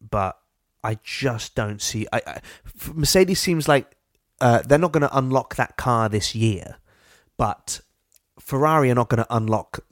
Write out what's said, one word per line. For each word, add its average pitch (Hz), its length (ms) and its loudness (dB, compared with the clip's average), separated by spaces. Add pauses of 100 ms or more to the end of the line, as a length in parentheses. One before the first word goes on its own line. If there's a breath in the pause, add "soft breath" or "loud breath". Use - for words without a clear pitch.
but 101 380 -4 (440)
I 110 200 -4
just - 520 -6
don't 104 280 -4
see, 110 300 -4
I, 117 140 -2
I, - 140 -14 (260 loud breath)
F-, - 280 -14
Mercedes 180 460 2
seems 160 280 0
like, 143 280 2 (440)
uh, 120 220 4
they're 139 160 4
not 165 140 0
gonna 147 200 2
unlock 131 440 0
that 123 200 -4
car 117 320 0
this 104 260 -2
year, 110 420 -2 (600 soft breath)
but - 440 -4 (580)
Ferrari 147 520 2
are 123 40 4
not 120 140 2
gonna 113 220 0
unlock 110 500 -2 (120)